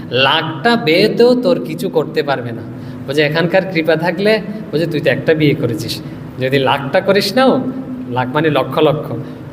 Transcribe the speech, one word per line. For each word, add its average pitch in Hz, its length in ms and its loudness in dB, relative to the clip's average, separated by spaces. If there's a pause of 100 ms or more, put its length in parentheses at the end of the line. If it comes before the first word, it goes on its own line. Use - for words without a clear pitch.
(120)
লাখটা 160 640 2
বেয়েতেও 220 640 4
তোর - 240 0
কিছু 156 240 -6
করতে 156 340 -2
পারবে 127 280 -4
না।" 117 100 -8 (460)
বলছে, 143 140 2
"এখানকার 165 400 2 (120)
কৃপা 160 220 2
থাকলে", 185 460 2 (300)
বলছে, 156 140 0
"তুই 151 140 -2
তো 143 100 0
একটা 127 240 2
বিয়ে 151 200 4
করেছিস, 113 480 -4 (380)
যদি 131 200 2
লাখটা 135 420 2
করিস 196 320 2
নাও, 240 280 4 (480)
লাখ 123 240 -2
মানে 151 160 2
লক্ষ 135 300 0
লক্ষ, - 340 2 (400)